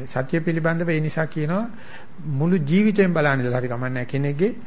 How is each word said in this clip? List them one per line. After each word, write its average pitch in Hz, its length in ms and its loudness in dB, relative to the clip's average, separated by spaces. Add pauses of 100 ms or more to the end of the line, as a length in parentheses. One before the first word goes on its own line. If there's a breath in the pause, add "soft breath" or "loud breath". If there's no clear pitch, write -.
සතිය 135 340 -2
පිළිබඳව 165 500 0
ඒ 156 100 2
නිසා 156 280 -2
කියනවා 165 380 -2 (640 loud breath)
මුළු 160 280 4
ජීවිතේම 190 540 4
බලන්න 147 260 4
ඉඳලා 123 220 0
හරි 123 80 -2
කමන්නේ 127 360 -4
කෙනෙක්ගේ 143 460 0 (160)